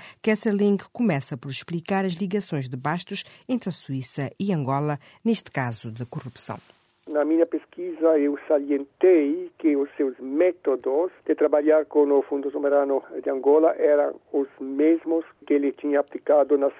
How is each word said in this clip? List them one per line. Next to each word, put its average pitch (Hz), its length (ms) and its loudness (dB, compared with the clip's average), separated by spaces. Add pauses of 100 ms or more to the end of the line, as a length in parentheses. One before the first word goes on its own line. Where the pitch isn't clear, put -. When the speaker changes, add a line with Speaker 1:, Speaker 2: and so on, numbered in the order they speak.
(220)
Speaker 1:
Kesserling 208 560 2 (140)
começa 151 460 -2
por 139 140 -10
explicar 170 520 -6
as 185 100 -2
ligações 180 540 -4
de 131 80 0
Bastos 156 480 -6 (240)
entre 240 220 -2
a - 20 -4
Suíça 135 680 -6
e 196 120 -2
Angola, 143 460 0 (260)
neste - 280 -2
caso 120 400 -4
de 117 120 -10
corrupção. 123 540 -6 (500)
Speaker 2:
Na 151 180 -2
minha 165 200 2
pesquisa, 160 760 -2
eu 143 180 0 (100)
salientei 151 1120 0
que 151 180 0
os 143 220 -2
seus 135 220 -2
métodos 143 920 -2 (140)
de 156 80 0
trabalhar 151 520 2
com 147 220 2
o 143 140 4
Fundo 139 300 -4
Soberano 143 500 0 (220)
de 139 80 -4
Angola 143 480 4
eram 147 340 2 (180)
os 139 160 0 (120)
mesmos 156 680 0 (220)
que 143 80 2
ele 143 160 0
tinha 143 300 -2
aplicado 143 540 2
na 139 240 2